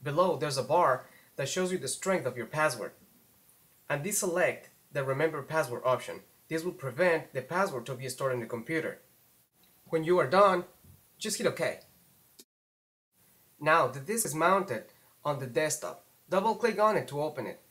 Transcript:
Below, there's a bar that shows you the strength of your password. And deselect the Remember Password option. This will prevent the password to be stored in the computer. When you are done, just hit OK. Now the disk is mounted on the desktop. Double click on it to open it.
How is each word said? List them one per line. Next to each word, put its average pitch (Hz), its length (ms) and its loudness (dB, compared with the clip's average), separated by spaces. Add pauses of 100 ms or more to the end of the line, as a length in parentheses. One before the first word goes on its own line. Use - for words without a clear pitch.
Below, 156 320 2
there's 139 220 -4
a 135 60 0
bar 147 420 2 (320)
that 135 100 -2
shows 185 240 -2
you 185 60 -2
the 135 100 -6
strength 180 380 -2
of 117 100 -4
your 120 120 -8
password. 143 440 -2 (960)
And 143 140 -2
deselect 175 640 -2 (260)
the 139 140 -4
Remember 143 360 0
Password 143 440 -2
option. 123 380 -2 (260)
This 160 160 -2
will 175 80 -4
prevent 160 580 0
the 135 100 -4
password 160 440 -2
to 135 100 -8
be 127 140 -8
stored 131 240 -2
in 123 80 -4
the 113 60 -8
computer. 120 520 -6 (840)
When 160 180 -2
you 175 140 2
are 151 100 2
done, 185 380 6 (520)
just 208 200 -6
hit 202 100 0
OK. 131 320 -2 (1800)
Now 151 260 6
the 131 140 -6
disk 220 240 -2
is 147 100 -4
mounted 170 560 2 (320)
on 147 160 -2
the 131 80 -6
desktop. 143 560 -4 (240)
Double 196 280 2
click 202 240 0
on 214 180 6
it 127 120 -2
to 143 120 -4
open 143 260 -4
it. 90 240 -12